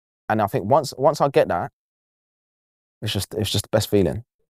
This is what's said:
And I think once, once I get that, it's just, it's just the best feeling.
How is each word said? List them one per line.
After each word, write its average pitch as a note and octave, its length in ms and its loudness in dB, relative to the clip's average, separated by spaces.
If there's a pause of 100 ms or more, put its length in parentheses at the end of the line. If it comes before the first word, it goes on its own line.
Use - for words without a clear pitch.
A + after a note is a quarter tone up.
(280)
And A2 140 0
I G2+ 60 0
think G2+ 180 -4
once, C#3 320 2
once D3 240 2
I D3 80 2
get D#3 200 4
that, F2+ 220 -4 (1300)
it's A2+ 120 -6
just, - 220 -6
it's G2+ 160 -2
just G#2 140 -2
the - 60 -20
best A2 180 0
feeling. G2 360 0 (240)